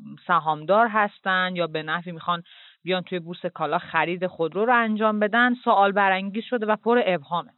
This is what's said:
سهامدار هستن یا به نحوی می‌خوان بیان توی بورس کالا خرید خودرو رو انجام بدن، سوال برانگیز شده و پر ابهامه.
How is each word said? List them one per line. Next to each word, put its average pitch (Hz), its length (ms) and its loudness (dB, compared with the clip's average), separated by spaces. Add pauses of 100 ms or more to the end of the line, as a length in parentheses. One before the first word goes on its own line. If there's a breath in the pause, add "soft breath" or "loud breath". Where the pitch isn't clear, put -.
(260)
سهامدار 160 600 2
هستن 202 680 -2
یا 170 100 -2
به 156 160 -6
نحوی 170 300 -8
می‌خوان 170 300 -6 (420 soft breath)
بیان 180 180 -2
توی 185 160 -8
بورس 170 280 -10
کالا 160 320 -2
خرید 170 480 -2
خودرو 170 380 -2
رو 247 120 4
انجام 214 440 0
بدن، 240 340 2
سوال 202 380 4
برانگیز 196 520 0
شده 220 220 -4
و 214 100 2
پر 240 300 2
ابهامه. 170 520 -4